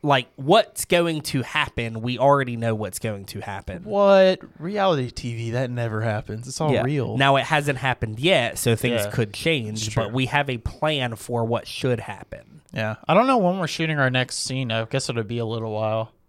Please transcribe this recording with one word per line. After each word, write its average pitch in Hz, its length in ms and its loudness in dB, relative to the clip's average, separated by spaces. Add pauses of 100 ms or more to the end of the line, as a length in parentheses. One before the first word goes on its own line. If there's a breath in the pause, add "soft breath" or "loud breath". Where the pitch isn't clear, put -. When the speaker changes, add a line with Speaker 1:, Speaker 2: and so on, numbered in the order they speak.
Speaker 1:
like, 139 320 2
what's 170 500 2
going 170 360 2
to 135 200 -2
happen, 117 600 -4
we 120 180 -4
already 135 360 4
know 113 200 0
what's 104 240 -6
going 101 260 -6
to 98 160 -12
happen. 104 420 -10
Speaker 2:
What? 196 560 6 (200)
Reality 175 500 0
T 117 260 -8
V, 117 160 -4
that 123 200 -2
never 117 300 -4
happens. 110 460 -4
It's 135 140 -8
all 151 100 2
Speaker 1:
Yeah. 107 120 2
Speaker 2:
real. 127 340 -2
Speaker 1:
Now, 139 200 6
it 123 80 2
hasn't 143 340 0
happened 120 400 -2
yet, 135 400 2
so 117 160 4
things 117 300 0
Speaker 2:
Yeah. 104 40 -6
Speaker 1:
could 104 240 -2
change, 110 540 -2
Speaker 2:
It's - 80 -6
Speaker 1:
but 113 100 2
Speaker 2:
true. 104 80 -8
Speaker 1:
we 131 140 2
have 139 240 0
a 120 80 -4
plan 131 560 -2
for 117 300 -2
what 113 220 -2
should 120 320 -2
happen. - 600 -14 (100)
Speaker 2:
Yeah. - 240 -4 (120)
I 156 80 4
don't 233 100 6
know 262 140 4
when 185 200 2
we're 165 80 -2
shooting 156 300 -2
our 131 140 4
next 127 260 0
scene. 131 340 -4
I 113 140 0
guess 135 240 -2
it'll 117 140 -2
be 117 160 -4
a 117 60 -2
little 110 260 -4
while. 110 400 -2 (180)